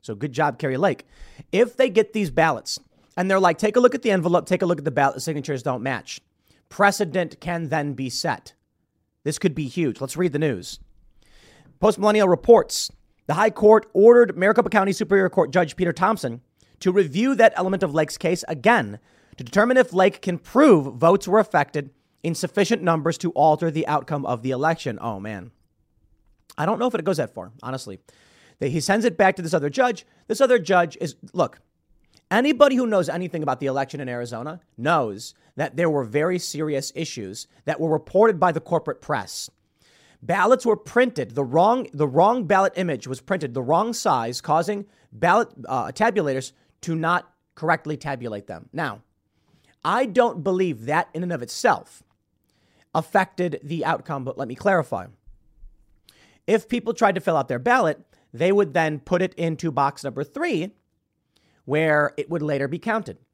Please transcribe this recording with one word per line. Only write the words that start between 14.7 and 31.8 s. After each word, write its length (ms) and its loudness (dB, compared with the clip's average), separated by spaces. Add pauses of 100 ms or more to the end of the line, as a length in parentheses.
Superior 380 2
Court 200 0
Judge 240 0
Peter 180 -2
Thompson 500 -2 (360)
to 140 0
review 420 2
that 220 6
element 260 -2
of 120 -4
Lake's 240 -2
case 280 -2
again 540 0 (360)
to 60 -16
determine 360 2
if 140 4
Lake 300 2
can 160 -4
prove 560 4
votes 320 2
were 140 4
affected 500 -2 (320)
in 120 -4
sufficient 480 -2
numbers 360 0
to 140 -4
alter 380 2
the 160 -4
outcome 380 -4
of 180 -4
the 80 -4
election. 500 -4
Oh, 200 -8
man. 300 -12 (1040)
I 80 -4
don't 140 -2
know 80 -2
if 80 -2
it 100 -4
goes 140 0
that 160 -6
far, 180 -14 (100)
honestly. 360 -12 (600)
They, 100 -2
he 100 -2
sends 240 0
it 140 0
back 180 4
to 60 -10
this 100 -4
other 160 0
judge. 380 -2 (200)
This 140 -4
other 180 4
judge 420 0
is, 160 -8 (180)
look, 260 -2 (720)